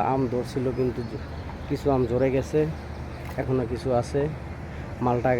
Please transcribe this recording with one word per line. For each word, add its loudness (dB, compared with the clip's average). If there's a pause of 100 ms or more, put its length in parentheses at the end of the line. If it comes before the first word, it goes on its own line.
(140)
আম 2 (120)
ধরছিল, 0 (120)
কিন্তু 0 (640)
কিছু -2
আম 4 (100)
ঝরে 4
গেছে, 2 (800)
এখনও 0
কিছু -2 (120)
আছে। 0 (840)
মালটা 4